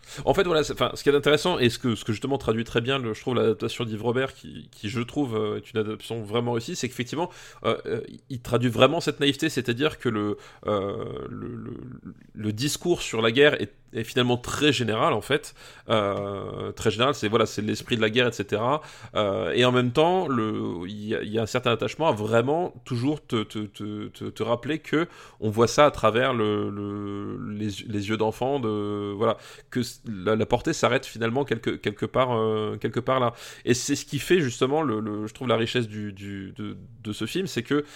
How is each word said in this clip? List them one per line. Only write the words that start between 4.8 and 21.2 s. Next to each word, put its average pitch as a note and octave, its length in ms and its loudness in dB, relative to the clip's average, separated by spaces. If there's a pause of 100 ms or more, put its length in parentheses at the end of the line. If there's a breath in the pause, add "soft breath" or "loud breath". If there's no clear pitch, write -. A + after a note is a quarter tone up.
je A#2 140 -2
trouve, A#2+ 340 -2
euh, G#2+ 220 -2
est - 140 -14
une A2 60 0
adaptation A2 460 -4
vraiment A#2+ 260 0
réussie, A#2+ 240 -2
c'est C3 140 -4
qu'effectivement, C#3+ 420 -4 (340 loud breath)
euh, A2 120 2 (100)
euh, A#2+ 140 -2 (280)
il B2 120 -8
traduit A#2+ 300 2
vraiment C#3 300 6
cette D3 200 -2
naïveté, C#3+ 280 2
c'est-à-dire B2+ 520 0
que B2+ 80 0
le, G#2 280 0 (300 loud breath)
euh, G2 380 -2 (240)
le, G2+ 260 -10
le, A2 200 -10 (600)
le G#2+ 180 -2
discours C#3+ 500 0
sur A2+ 200 0
la A2+ 80 6
guerre C#3 320 6
est, - 100 -4 (200)
est A2+ 100 -4
finalement B2 340 2
très C#3+ 360 2
général, A#2+ 400 2
en G#2+ 80 0
fait. - 340 -4 (400 loud breath)
Euh, G2+ 760 -2
très - 180 0
général, B2 240 2
c'est, G#2 140 -2
voilà, A2 180 4
c'est - 160 -6
l'esprit A2 340 -2
de G#2+ 40 -2
la A2 100 4
guerre, B2 180 4
et A2+ 40 0
cetera. A#2 480 0 (340 loud breath)
Euh, G2+ 380 0
et B2 120 4
en B2 80 6
même B2 200 4
temps, E3+ 360 4
le, G#2+ 460 0 (120)
il G#2 220 -10
y A2 60 0
a, - 80 -2